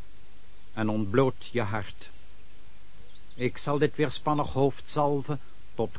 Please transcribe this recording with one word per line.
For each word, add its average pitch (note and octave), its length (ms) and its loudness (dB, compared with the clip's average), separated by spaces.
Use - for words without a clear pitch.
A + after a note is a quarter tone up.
en A2 160 0
ontbloot A2 640 4
je A#2+ 100 2
hart. G#2 480 -2
Ik B2 220 0
zal D3 220 0
dit D3 180 2
weerspannig D3 560 2
hoofd C3+ 360 2
zalven C#3+ 520 2
tot A2 240 0